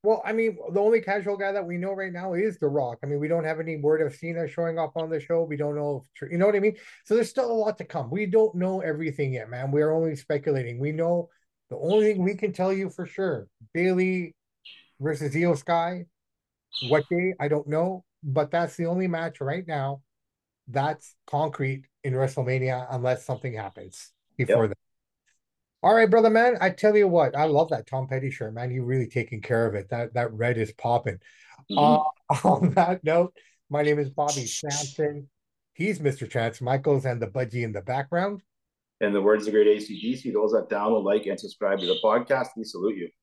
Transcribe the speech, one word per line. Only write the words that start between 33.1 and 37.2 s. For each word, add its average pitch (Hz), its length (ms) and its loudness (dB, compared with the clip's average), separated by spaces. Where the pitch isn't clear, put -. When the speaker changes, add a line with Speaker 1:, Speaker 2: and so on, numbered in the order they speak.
Speaker 1:
my 147 140 0
name 147 160 2
is 135 100 -2
Bobby 143 380 -2
Sampson. 147 840 -6
He's 185 260 -2
Mister 139 260 -2
Chance 113 340 -2
Michaels 135 460 2
and 120 160 -2